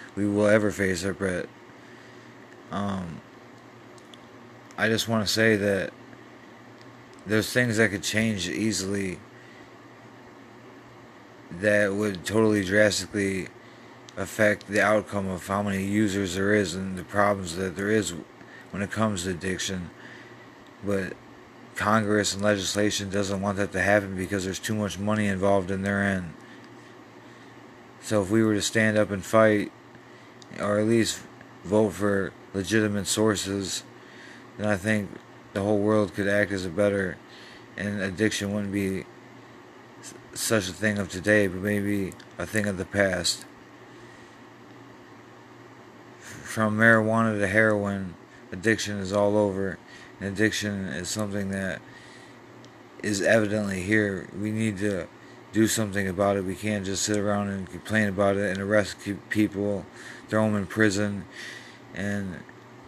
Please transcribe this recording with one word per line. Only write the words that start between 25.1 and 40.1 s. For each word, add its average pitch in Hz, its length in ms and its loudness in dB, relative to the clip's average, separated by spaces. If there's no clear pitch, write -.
involved 98 440 2
in 95 120 -4
their 101 200 0
end. 92 300 -2
So 107 200 0
if 92 80 -4
we 113 140 4
were 107 120 4
to 98 60 0
stand 110 360 2
up 101 140 2
and 95 120 -4
fight, 110 480 4
or 104 200 0
at 107 80 2
least 113 340 2
vote 104 280 4
for 98 420 0
legitimate 101 540 0
sources, 98 760 0
then 104 80 -4
I 104 120 2
think 104 320 0
the 101 100 -2
whole 104 180 2
world 104 340 2
could 101 160 -2
act 101 240 2
as 92 120 -4
a 92 40 -6
better, 98 480 0
and 101 260 -6
addiction 101 520 -2
wouldn't 101 180 -4
be 95 320 -2
s-, - 140 -18